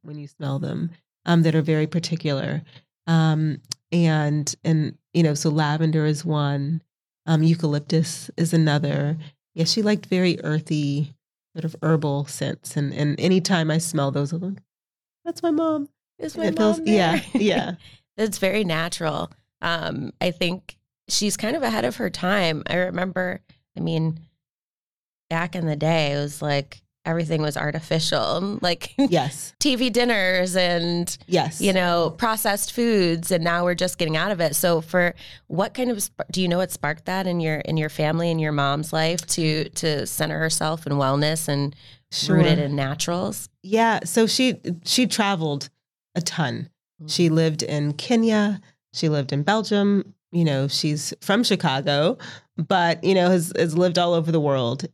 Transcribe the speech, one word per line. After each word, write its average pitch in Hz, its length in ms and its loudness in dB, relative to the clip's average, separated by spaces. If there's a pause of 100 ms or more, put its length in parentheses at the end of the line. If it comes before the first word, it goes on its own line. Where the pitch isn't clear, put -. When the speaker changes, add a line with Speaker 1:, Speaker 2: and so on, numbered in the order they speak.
Speaker 1:
when 151 160 -14
you 147 80 -12
smell 139 320 -6
them, - 320 -4 (340)
um, 170 160 4
that 160 140 4
are 156 80 2
very 156 240 0
particular. 156 760 -4 (460)
Um, 156 520 2 (320)
and, 151 600 2 (100)
and, 156 320 0 (200)
you 165 80 4
know, 151 100 4
so 147 160 -2
lavender 156 560 2
is 151 180 0
one, 147 600 -2 (420)
um, 160 160 4
eucalyptus 160 960 2
is 160 160 0
another. 147 640 2 (380)
Yeah, 165 100 0
she 220 160 0
liked 208 240 0
very 180 380 2
earthy, 151 720 -2 (400)
sort 160 100 -6
of 160 160 -6
herbal 147 440 0
scents. - 520 -8
And, 143 160 -2
and 147 260 0
anytime 175 520 2
I 160 80 2
smell 143 320 -2
those, 143 220 -2
I'm 165 80 -4
like, 190 200 -8 (640)
"That's 339 160 -8
my 339 100 0
mom." 311 380 0 (300)
Speaker 2:
Is 311 160 -10
Speaker 1:
And - 80 -6
Speaker 2:
my 311 60 2
Speaker 1:
it - 80 -2
feels, 214 200 4
Speaker 2:
mom 320 80 -6
there? 214 100 4
Speaker 1:
yeah, 170 260 2 (120)
yeah. 208 460 0
Speaker 2:
<laughs> - 380 -20
That's 214 200 -2
very 196 260 0
natural. 165 680 -2 (320)
Um, 165 480 -4 (100)
I 180 80 0
think 175 480 -4 (300)
she's - 280 0
kind 226 200 -2
of 311 80 -2
ahead 220 200 0
of 240 120 -2
her 202 160 -4
time. 180 580 0
I - 60 -2
remember, 180 640 -2 (340)
I 180 40 -10
mean, 160 400 -2 (1080)
back 165 260 -4
in 165 100 -4
the 156 100 -2
day, 156 380 2
it 143 40 -2
was 143 240 -6
like, 143 380 -2 (260)
everything 165 360 -2
was 151 160 -2
artificial, 160 1040 -2
like 175 340 -4
<laughs> - 20 -20
Speaker 1:
Yes. 170 600 0
Speaker 2:
T 285 160 2
V 247 140 0
dinners 190 640 2
and, 175 600 0 (100)
Speaker 1:
Yes. 160 320 0
Speaker 2:
you 190 140 2
know, 170 440 2
processed 220 540 0
foods, 185 600 2
and 170 120 2
now 175 220 2
we're 175 100 2
just 185 220 -2
getting 156 180 0
out 175 160 0
of 185 80 -2
it. 156 160 0
So 170 240 2
for 175 340 2 (340)
what 190 260 -2
kind 254 180 -2
of 208 100 -4
sp-, - 300 -8
do 185 100 -2
you 185 60 2
know 175 120 2
what 185 120 -2
sparked 156 340 -6
that 185 220 -2
in 175 140 -2
your, 156 160 -2
in - 180 -4
your 156 140 0
family, 165 420 0
in 165 80 0
your 156 140 0
mom's 143 400 0
life 160 340 0
to, 156 420 0
to 147 380 -4
center 156 320 -4
herself 160 480 -2
in 143 60 -2
wellness 143 560 0
and 139 260 -2 (360)
Speaker 1:
Sure. - 260 2
Speaker 2:
rooted 156 220 6
in 143 160 -2
naturals? 170 720 -4 (140)
Speaker 1:
Yeah. 220 420 2
So 226 200 2
she, 254 360 2 (240)
she 247 220 2
traveled 160 640 -2 (460)
a 175 60 -2
ton. 151 480 -4 (320)
Speaker 2:
Mm. 156 100 -10
Speaker 1:
She 175 180 2
lived 160 340 2
in 147 300 -2
Kenya. 214 680 2 (320)
She 165 160 0
lived 143 240 -2
in 143 100 0
Belgium. 202 720 2 (180)
You 170 140 2
know, 139 220 2
she's 151 540 -2
from 208 220 2
Chicago, 151 720 2 (400)
but, 170 460 2
you 190 100 4
know, 180 160 4
has, 180 260 2
has 160 220 2
lived 180 220 2
all 175 160 2
over 165 160 0
the 165 80 4
world. 135 440 0 (100)